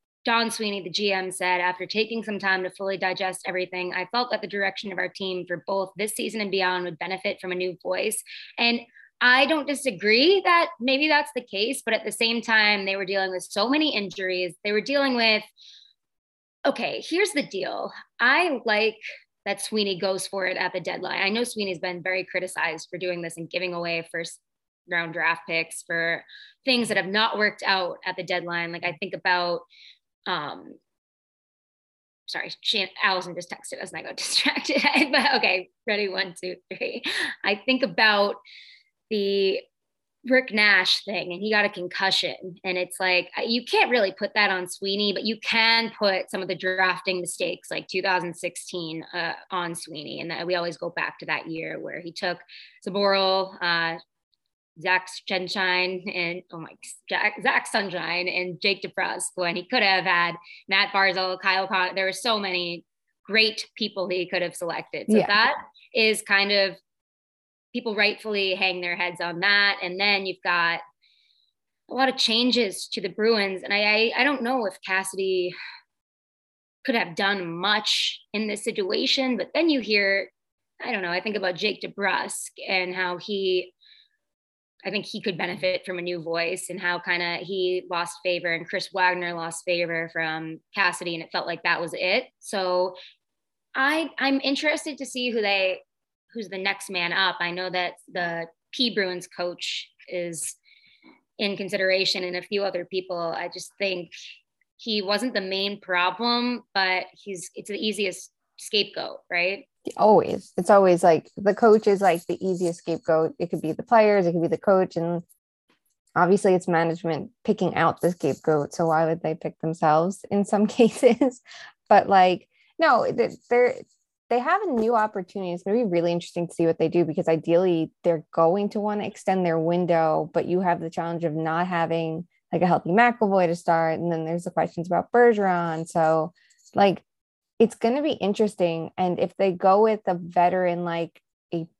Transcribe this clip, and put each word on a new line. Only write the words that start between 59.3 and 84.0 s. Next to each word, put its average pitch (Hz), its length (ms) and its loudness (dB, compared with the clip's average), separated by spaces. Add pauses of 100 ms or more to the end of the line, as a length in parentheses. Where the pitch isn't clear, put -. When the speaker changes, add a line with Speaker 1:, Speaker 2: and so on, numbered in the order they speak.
Speaker 1:
when 175 220 -2
he 180 100 -6
could 254 160 0
have 190 220 4
had 175 320 2 (320)
Matt 196 240 2
Barzal, 185 480 2
Kyle 190 260 0
Con-, 185 280 0
there 190 100 -2
were 190 80 0
so 220 260 -2
many 180 460 -4 (400)
great 214 420 0 (100)
people 202 320 -4
he 180 200 -4
could 180 140 -2
have 170 120 -6
selected. 160 560 -8
So 214 80 6
Speaker 2:
Yeah. 185 100 4
Speaker 1:
that 220 260 4 (400)
is 220 280 2
kind 202 300 2
of, 196 240 2 (960)
people 240 220 -4
rightfully 202 600 0
hang 185 260 0
their 175 160 -4
heads 175 240 -4
on 170 200 -4
that. 202 420 4
And 180 160 -6
then 196 280 2
you've 185 180 -6
got 170 360 2 (1080)
a - 40 -8
lot 262 140 4
of 254 80 -2
changes 233 760 2
to - 80 -6
the 185 80 -4
Bruins. 196 540 0
And 180 100 -6
I, 208 100 2
I, 214 360 4
I 247 60 4
don't 269 180 0
know 240 240 0
if 185 160 -6
Cassidy 190 720 -2 (1300)
could 262 100 0
have 170 220 -2
done 190 420 -2
much 208 640 -2 (120)
in 214 140 -2
this 208 160 -6
situation, 240 760 -2
but - 180 -6
then 330 160 2
you 277 100 2
hear, 196 500 0 (520)
I 254 100 -6
don't 196 100 -2
know, 175 80 -4
I 180 100 -2
think 208 160 -4
about 185 180 -2
Jake 196 260 -4
DeBrusk - 680 -4 (180)
and 185 260 -2
how 180 220 -4
he, 185 560 -2 (1160)